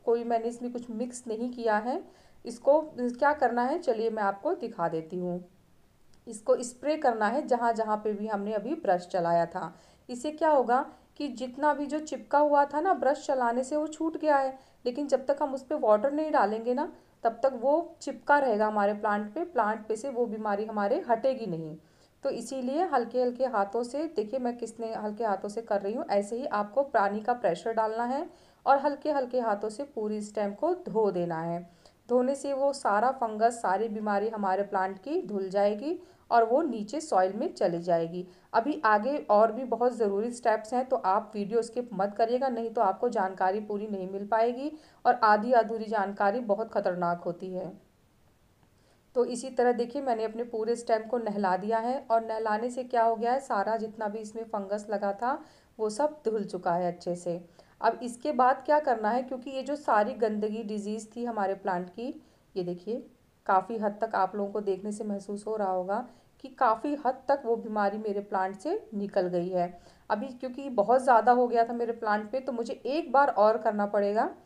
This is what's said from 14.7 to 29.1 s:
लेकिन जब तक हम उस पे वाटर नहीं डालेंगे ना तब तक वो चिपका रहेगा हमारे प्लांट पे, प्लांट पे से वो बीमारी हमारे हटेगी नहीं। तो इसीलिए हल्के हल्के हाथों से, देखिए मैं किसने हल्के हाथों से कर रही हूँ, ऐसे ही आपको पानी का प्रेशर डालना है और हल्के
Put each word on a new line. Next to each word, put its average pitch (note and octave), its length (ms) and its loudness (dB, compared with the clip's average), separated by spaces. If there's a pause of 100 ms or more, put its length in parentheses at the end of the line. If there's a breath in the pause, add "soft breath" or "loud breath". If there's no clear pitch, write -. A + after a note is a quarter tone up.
लेकिन B3 240 -2
जब B3+ 180 2
तक D#4 140 2
हम C#4 140 -2
उस C4 80 -6
पे - 140 -6
वाटर A3 360 4
नहीं D#4 180 -2
डालेंगे A3+ 440 2
ना D4+ 180 -4 (320 loud breath)
तब A3+ 180 0
तक C4 120 4
वो C#4+ 460 2
चिपका C#4+ 380 2
रहेगा G#3+ 280 2
हमारे G#3+ 280 2
प्लांट G#3 400 -2
पे, E4 100 -4
प्लांट A3 420 -2
पे G#3+ 100 -4
से C#4 140 -6
वो A#3+ 160 0
बीमारी G#3+ 380 -2
हमारे G#3+ 440 -2
हटेगी A3+ 380 0
नहीं। D#3+ 300 -6 (480 soft breath)
तो C#4 60 -2
इसीलिए C4 540 -4
हल्के B3+ 380 0
हल्के B3 240 0
हाथों A3+ 360 0
से, C#4 240 -4
देखिए B3+ 340 -4
मैं A#3+ 160 -2
किसने A3+ 380 -8
हल्के G#3+ 300 -4
हाथों G3+ 240 -2
से A#3 140 -6
कर G3+ 180 0
रही G3+ 140 -2
हूँ, C#4 120 -4
ऐसे G3+ 300 0
ही C4+ 100 -4
आपको G#3 380 0
पानी G#3 360 2
का A#3+ 140 0
प्रेशर G3+ 380 0
डालना A3 340 0
है C#4+ 220 -4 (380 loud breath)
और C#4 120 8
हल्के C#4+ 340 0